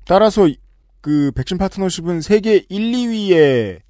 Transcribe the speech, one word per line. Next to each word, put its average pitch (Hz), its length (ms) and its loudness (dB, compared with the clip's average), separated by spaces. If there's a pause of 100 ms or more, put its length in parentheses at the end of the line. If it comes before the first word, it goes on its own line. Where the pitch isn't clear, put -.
따라서 202 420 2 (540)
그 147 340 -2
백신 151 240 -6
파트너십은 180 600 -6
세계 208 480 2
일, 220 260 -4
이 240 120 -4
위의 151 720 2 (100)